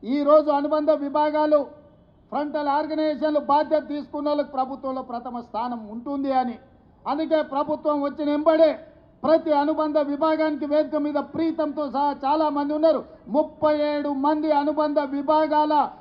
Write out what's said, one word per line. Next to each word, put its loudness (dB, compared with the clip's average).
"ఈ -2
రోజు 6
అనుబంధ 2
విభాగాలు, 2
ఫ్రంటల్ -4
ఆర్గనైజేషన్లు 0
బాధ్యత 0
తీసుకున్న -6
వాళ్ళకి -2
ప్రభుత్వంలో -6
ప్రథమ -10
స్థానం -8
ఉంటుంది" -4
అని. 0
అందుకే 0
ప్రభుత్వం -2
వచ్చిన -4
ఎంబడే 2
ప్రతి 4
అనుబంధ 2
విభాగానికి 0
వేదిక 0
మీద -2
ప్రీతంతో -4
సహా -2
చాలామంది 0
ఉన్నారు, 2
ముప్పై 0
ఏడు -2
మంది 0
అనుబంధ 0
విభాగాల 2